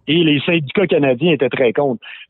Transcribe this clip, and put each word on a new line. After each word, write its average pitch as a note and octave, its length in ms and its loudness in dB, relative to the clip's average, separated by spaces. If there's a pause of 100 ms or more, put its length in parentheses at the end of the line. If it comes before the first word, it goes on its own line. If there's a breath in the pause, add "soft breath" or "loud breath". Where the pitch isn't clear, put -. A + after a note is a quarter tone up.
Et E3 180 2
les D3 160 2
syndicats E3+ 460 -2
canadiens C#3+ 440 2
étaient C#3 160 0
très C3+ 240 0
contre. C#3 300 -2 (280 loud breath)